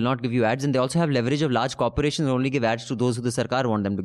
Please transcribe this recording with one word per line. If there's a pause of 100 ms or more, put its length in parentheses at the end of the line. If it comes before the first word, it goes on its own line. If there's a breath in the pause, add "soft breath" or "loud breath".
not
give
you
ads,"
and
they
also
have
leverage
of
large
corporations
who
only
give
ads
to
those
who
the
Sarkar
want
them
to